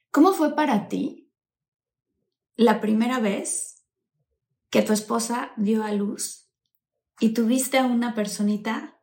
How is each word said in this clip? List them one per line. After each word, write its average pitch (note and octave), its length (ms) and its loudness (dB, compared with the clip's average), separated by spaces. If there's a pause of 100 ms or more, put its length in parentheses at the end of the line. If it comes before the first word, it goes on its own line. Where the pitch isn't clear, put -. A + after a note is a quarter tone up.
(120)
¿Cómo F4 220 6
fue D#4 220 0
para C4 320 0
ti - 440 -6 (1200)
la A3+ 260 4
primera A3+ 380 0
vez - 640 -4 (880)
que A3 100 4
tu G#3+ 120 0
esposa A#3 640 -4
dio G#3+ 260 0
a G#3+ 80 -6
luz - 580 -6 (680)
y A3+ 100 2
tuviste A#3 480 0
a C4 80 4
una A#3+ 300 -2
personita, G#3 880 -4